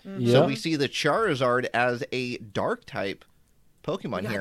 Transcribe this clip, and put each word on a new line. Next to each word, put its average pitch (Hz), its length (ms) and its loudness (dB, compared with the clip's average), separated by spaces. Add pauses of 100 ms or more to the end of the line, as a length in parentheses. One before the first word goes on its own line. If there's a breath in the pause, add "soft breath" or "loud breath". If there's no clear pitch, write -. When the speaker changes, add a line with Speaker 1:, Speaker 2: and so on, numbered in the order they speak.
Speaker 1:
Mm-hmm. 131 220 -2
Speaker 2:
So 123 140 8
Speaker 3:
Yeah. 170 40 6
Speaker 2:
we 135 100 -2
see 160 200 -2
the 139 140 0
Charizard 139 840 2
as 123 380 2
a 123 260 -4
Dark 113 480 -4
type - 380 -6 (600)
Pokemon 151 340 -4
Speaker 1:
We 92 60 -2
got 113 80 -4
Speaker 2:
here. - 100 -2